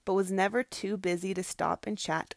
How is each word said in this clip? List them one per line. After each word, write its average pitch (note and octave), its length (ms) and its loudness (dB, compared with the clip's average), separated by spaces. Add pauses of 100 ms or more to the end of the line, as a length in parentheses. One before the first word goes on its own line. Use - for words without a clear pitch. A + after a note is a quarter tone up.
but F#3+ 80 2
was F#3+ 180 2
never G3 300 4
too G#3 340 -4
busy F#3 380 0
to F#3 80 -2
stop - 440 -2
and G#3+ 120 -4
chat - 380 -2